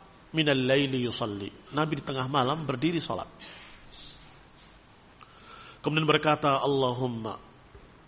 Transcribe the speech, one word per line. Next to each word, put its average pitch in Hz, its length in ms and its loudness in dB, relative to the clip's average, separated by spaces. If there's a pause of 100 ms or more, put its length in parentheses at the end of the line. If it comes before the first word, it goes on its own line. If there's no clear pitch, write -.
(360)
minal 147 320 4
laili 135 400 4
yusalli. 104 400 -4 (240)
Nabi 151 240 0
di 131 80 -6
tengah 131 240 -2
malam 143 400 2
berdiri 147 320 0
salat. 104 240 -4 (2500)
Kemudian 156 240 0
berkata, 147 560 4
"Allahumma 123 800 0 (680)